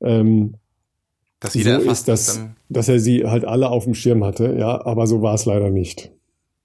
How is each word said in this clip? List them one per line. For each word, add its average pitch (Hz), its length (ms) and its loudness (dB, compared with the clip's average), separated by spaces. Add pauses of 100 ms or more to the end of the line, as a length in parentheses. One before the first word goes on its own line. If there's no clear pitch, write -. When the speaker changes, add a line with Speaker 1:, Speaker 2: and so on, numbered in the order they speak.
Speaker 1:
ähm, 110 540 2 (840)
Speaker 2:
Dass - 140 -10
jeder 120 220 2
Speaker 1:
so 139 80 0
Speaker 2:
erfasst 131 180 0
Speaker 1:
ist, - 80 -4
dass, 113 300 0
Speaker 2:
dann 110 160 -14 (120)
Speaker 1:
dass 127 220 -2
er 123 100 4
sie 120 240 2
halt 110 220 0
alle 117 240 0
auf 120 160 -2
dem 120 80 -2
Schirm 113 320 2
hatte. 113 340 -2
Ja, 113 260 -2
aber 113 220 0
so 110 140 2
war 107 140 0
es 107 100 -2
leider 101 240 0
nicht. 92 420 -4 (540)